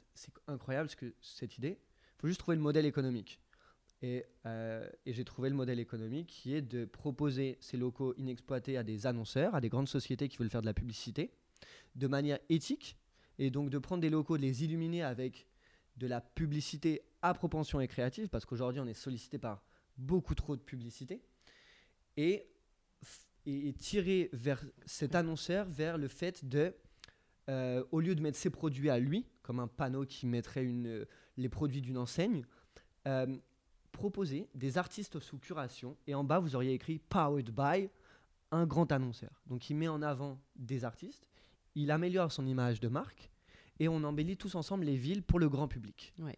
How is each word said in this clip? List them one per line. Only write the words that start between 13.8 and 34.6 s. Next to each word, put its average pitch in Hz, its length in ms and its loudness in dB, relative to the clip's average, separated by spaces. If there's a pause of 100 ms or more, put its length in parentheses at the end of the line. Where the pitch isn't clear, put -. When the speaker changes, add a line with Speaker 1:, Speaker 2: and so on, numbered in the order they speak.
Speaker 1:
des 160 100 4
locaux, 156 280 4
de 143 40 2
les 135 220 2
illuminer 165 400 0
avec 127 460 -4 (480)
de 123 100 -2
la 120 140 0
publicité 151 800 0 (200)
à 175 120 4
propension 156 480 0
et 127 80 2
créative, 131 400 0
parce 113 160 -4
qu'aujourd'hui 127 340 -2
on 131 80 -2
est 113 60 -4
sollicité 127 440 -6
par 107 280 -6 (320)
beaucoup 143 360 2
trop 147 220 -2
de 120 60 -6
publicité, 127 600 -10 (920)
et, 175 320 2 (1000)
et, 143 220 -2
et 139 60 -2
tirer 190 580 2
vers 127 320 -2 (220)
cet - 280 -2
annonceur, 175 540 0
vers 160 300 -2
le 143 100 0
fait 175 380 -6
de, 147 280 2 (760)
euh, 127 420 0
au 160 80 4
lieu 170 160 4
de 151 60 2
mettre 151 160 0
ses - 120 0
produits 147 400 0
à 123 80 6
lui, 143 280 2 (160)
comme 123 180 -4
un 120 80 -2
panneau 135 380 -2
qui 135 200 -6
mettrait 120 380 0
une, 120 420 -2 (300)
les 127 140 -2
produits 139 320 0
d'une 127 160 -4
enseigne, 151 480 0 (600)
euh, 131 320 0 (540)
proposer 190 600 -2
des 135 240 -2